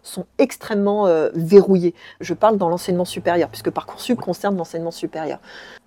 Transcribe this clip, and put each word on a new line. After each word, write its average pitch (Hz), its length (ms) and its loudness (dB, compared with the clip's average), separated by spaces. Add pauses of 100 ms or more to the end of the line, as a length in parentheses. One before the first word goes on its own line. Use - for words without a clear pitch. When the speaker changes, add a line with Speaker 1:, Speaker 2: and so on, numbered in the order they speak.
Speaker 1:
sont - 220 -12 (140)
extrêmement, 208 680 0
euh, 160 260 2
verrouillées. 180 600 6 (260)
Je 175 120 -6
parle 214 240 4
dans 180 140 0
l'enseignement 180 340 -2
supérieur, 175 460 -2
puisque - 180 -6
Parcoursup - 500 -4
Speaker 2:
Oui. - 60 -12
Speaker 1:
concerne 196 320 -4
l'enseignement 165 340 -6
supérieur. 160 500 -8 (460)